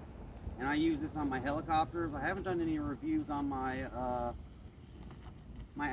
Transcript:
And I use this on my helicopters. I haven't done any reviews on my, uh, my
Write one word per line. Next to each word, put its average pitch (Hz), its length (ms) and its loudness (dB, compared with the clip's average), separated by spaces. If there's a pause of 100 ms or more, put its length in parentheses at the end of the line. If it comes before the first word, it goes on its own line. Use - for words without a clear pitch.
(600)
And 131 100 2
I 147 60 4
use 156 260 4
this 151 140 -4
on 151 120 0
my 131 120 0
helicopters. 156 720 2
I 143 60 -2
haven't 175 240 0
done 170 180 2
any 160 160 4
reviews 147 540 2
on 139 180 2
my, 131 360 0
uh, 123 460 0 (1400)
my 147 180 0